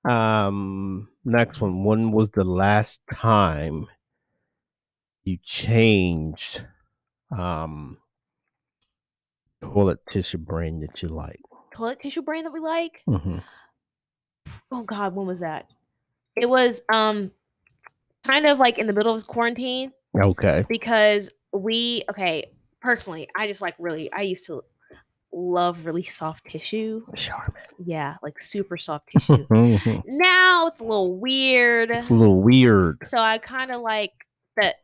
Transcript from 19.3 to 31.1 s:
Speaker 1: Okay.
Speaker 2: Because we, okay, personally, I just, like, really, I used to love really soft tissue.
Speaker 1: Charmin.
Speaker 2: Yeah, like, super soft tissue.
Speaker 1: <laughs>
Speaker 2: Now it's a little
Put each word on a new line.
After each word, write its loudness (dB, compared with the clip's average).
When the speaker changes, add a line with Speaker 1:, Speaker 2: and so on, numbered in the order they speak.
Speaker 1:
Okay. 2
Speaker 2:
Because 2
we, -2
okay, -4
personally, -4
I -4
just, -10
like, -8
really, -8
I -6
used -6
to -12
love -2
really -6
soft -12
tissue. -8
Speaker 1:
Charmin. -8
Speaker 2:
Yeah, -6
like, -14
super -8
soft -10
tissue. 4
Speaker 1:
<laughs> 4
Speaker 2:
Now 4
it's -8
a -12
little 0